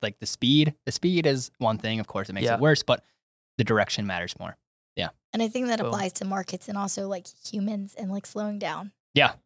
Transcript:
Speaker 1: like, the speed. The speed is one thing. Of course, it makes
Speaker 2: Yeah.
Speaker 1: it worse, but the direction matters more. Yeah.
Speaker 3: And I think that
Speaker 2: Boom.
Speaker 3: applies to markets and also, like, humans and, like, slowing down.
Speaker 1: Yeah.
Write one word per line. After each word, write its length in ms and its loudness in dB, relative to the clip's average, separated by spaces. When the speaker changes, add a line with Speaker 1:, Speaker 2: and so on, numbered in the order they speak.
Speaker 1:
like, 160 -6
the 80 -8
speed. 480 4
The 60 -4
speed 340 2
is 320 0
one 200 2
thing. 220 -2
Of 60 -6
course, 220 -6
it 60 -8
makes 120 0
Speaker 2:
Yeah. 80 4
Speaker 1:
it 60 0
worse, 220 6
but 220 0
the 60 4
direction 420 2
matters 320 -4
more. 180 -10
Yeah. 120 -2
Speaker 3:
And 100 0
I 60 0
think 200 -2
that 100 0
Speaker 2:
Boom. 100 0
Speaker 3:
applies 260 -2
to 100 0
markets 440 -4
and 100 -6
also, 300 -2
like, 180 -8
humans 500 -4
and, 140 -6
like, 160 -6
slowing 320 -4
down. 340 -6
Speaker 1:
Yeah. 180 6